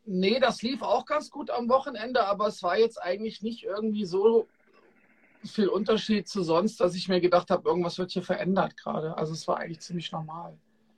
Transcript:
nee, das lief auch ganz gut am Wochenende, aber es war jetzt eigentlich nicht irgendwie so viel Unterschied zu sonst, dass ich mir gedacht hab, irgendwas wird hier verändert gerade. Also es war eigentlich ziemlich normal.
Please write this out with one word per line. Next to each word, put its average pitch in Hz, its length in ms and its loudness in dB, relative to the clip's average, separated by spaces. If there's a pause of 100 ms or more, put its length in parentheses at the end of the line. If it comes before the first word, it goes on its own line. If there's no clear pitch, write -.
nee, 196 340 2
das 240 240 2
lief 240 200 -4
auch 208 240 0
ganz 302 240 -2
gut 294 200 -8
am 240 180 -2
Wochenende, 254 580 2
aber 202 200 0
es 208 160 -4
war 185 160 2
jetzt 226 240 2
eigentlich 202 400 -4
nicht 226 220 -8
irgendwie 208 400 -2
so 202 440 4 (960)
viel 202 240 0
Unterschied 208 600 0
zu 196 140 -4
sonst, 175 380 2
dass 175 140 2
ich 180 140 -6
mir 180 120 4
gedacht 175 300 4
hab, 180 160 0
irgendwas 170 320 0
wird 180 140 -4
hier 185 100 -4
verändert 185 540 0
gerade. - 400 -6
Also 156 160 -4
es 160 160 -8
war 170 100 0
eigentlich 165 220 -10
ziemlich 170 320 -8
normal. 160 440 -10 (420)